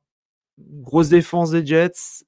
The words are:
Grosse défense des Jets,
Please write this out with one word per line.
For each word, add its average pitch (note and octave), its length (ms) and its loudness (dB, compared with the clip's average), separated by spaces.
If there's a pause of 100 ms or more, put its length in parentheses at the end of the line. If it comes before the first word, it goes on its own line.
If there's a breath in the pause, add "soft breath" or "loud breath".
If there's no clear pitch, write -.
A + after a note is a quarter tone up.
(580)
Grosse D3 500 -2
défense E3+ 420 2
des E3 160 -2
Jets, E3 600 -2